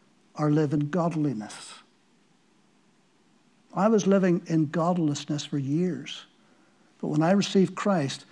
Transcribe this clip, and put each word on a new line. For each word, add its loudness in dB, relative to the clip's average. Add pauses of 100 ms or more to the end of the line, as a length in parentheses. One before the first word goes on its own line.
(340)
or 0
live 2
in 0
godliness. -4 (2000)
I 2
was 2
living 4
in 2
godlessness -2
for -6
years, -4 (760)
but -6
when 2
I 4
received 2
Christ, -2